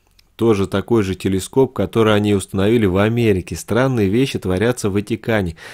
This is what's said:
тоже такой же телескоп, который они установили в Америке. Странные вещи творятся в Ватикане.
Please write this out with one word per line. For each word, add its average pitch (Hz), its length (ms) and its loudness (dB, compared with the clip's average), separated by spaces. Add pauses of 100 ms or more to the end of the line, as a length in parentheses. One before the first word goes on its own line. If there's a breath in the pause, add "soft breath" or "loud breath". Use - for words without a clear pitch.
(360)
тоже 104 320 2
такой 104 360 0
же 95 120 -4
телескоп, 95 580 -2
который 107 400 2
они 104 200 2
установили 101 520 0
в 90 120 0
Америке. 107 580 0
Странные 117 540 0
вещи 127 300 0
творятся 101 500 -2
в 92 40 -2
Ватикане. 104 600 -2 (180 loud breath)